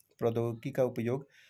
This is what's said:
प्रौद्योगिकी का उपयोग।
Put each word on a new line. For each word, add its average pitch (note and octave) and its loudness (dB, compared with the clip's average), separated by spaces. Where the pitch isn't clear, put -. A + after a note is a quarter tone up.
प्रौद्योगिकी A#2 0
का C3 2
उपयोग। B2 -2